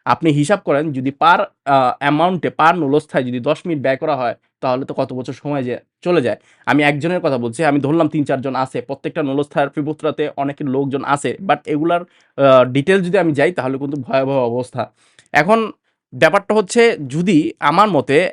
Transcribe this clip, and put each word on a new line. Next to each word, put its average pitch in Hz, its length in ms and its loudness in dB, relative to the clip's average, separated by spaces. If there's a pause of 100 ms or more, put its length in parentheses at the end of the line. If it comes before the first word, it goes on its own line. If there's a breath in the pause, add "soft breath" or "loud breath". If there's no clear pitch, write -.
আপনি - 240 2
হিসাব 147 360 2
করেন 156 260 0
যদি 131 200 -4 (100)
per, 175 180 6 (260)
আহ, 135 340 2
অ্যামাউন্টে, 151 500 0
per 156 260 4
নুরস্তায় 151 480 0
যদি 123 160 -6
দশ 151 260 -2
মিনিট 156 180 -4
ব্যয় 131 140 0
করা 156 180 -2
হয়, 123 200 -4 (240)
তাহলে 131 260 -2
তো - 80 -10
কত 131 200 -4
বছর 127 200 -10
সময় 143 300 -6
যে 123 140 -6 (240)
চলে 175 200 2
যায়। 117 160 -2 (280 soft breath)
আমি 139 180 2
একজনের 147 360 0
কথা 135 180 0
বলছি, 117 260 -4
আমি 143 160 2
ধরলাম 156 280 0
তিন 151 160 -2
চারজন 131 320 -4
আছে, 131 260 -4
প্রত্যেকটা 147 420 -8
নুরস্তার 139 460 -2
পিপুত্রাতে 151 680 -4
অনেক 139 240 -6
লোকজন 139 440 -4
আছে, - 320 -2 (100)
but 147 180 2
এগুলার, 170 360 -2
আহ, 135 600 4
ডিটেল 139 380 0
যদি 175 160 -2
আমি 175 160 2
যাই, 143 180 2
তাহলে 135 260 -6
কিন্তু 143 240 -8
ভয়াবহ 135 360 -2 (160)
অবস্থা। 120 380 -8 (400 soft breath)
এখন 208 400 2 (420)
ব্যাপারটা 160 400 2
হচ্ছে, 220 440 2 (100)
যদি 165 520 0
আমার 175 300 2
মতে 151 440 2